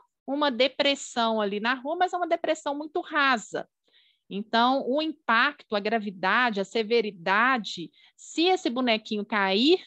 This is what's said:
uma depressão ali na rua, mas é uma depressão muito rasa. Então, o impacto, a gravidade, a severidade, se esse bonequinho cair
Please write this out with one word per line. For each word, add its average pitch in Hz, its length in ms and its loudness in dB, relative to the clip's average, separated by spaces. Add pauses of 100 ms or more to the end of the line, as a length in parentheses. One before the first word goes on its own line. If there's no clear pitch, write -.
(260)
uma 285 240 0
depressão 254 880 0
ali 208 220 -2
na 233 140 0
rua, 277 220 -6
mas 359 180 0
é - 20 -4
uma 349 100 -2
depressão 320 480 -2
muito 311 280 -6
rasa. 269 680 0 (600)
Então, 233 600 0
o 277 120 0
impacto, 277 760 -2
a 202 40 0
gravidade, 208 800 0
a 196 40 -2
severidade, 214 1300 0 (240)
se - 300 -2
esse 370 220 2
bonequinho 226 560 -2
cair 214 640 2